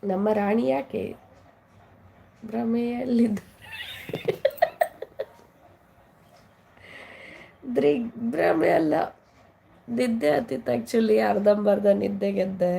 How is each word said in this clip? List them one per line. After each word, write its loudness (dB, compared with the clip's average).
ನಮ್ಮ 0
ರಾಣಿ 2
ಯಾಕೆ -4
ಭ್ರಮೆಯಲ್ಲಿದ್ದ? 0
ಎಲ್ಲಿದ್ದ -6
ದಿಗ್ಭ್ರಮೆ 0
ಅಲ್ಲ, 2
ನಿದ್ದೆ 0
ಹತ್ತಿತ್ತು -2
actually, 2
ಅರ್ಧಂಬರ್ಧ 2
ನಿದ್ದೆ 2
ಗೆದ್ದೆ. 0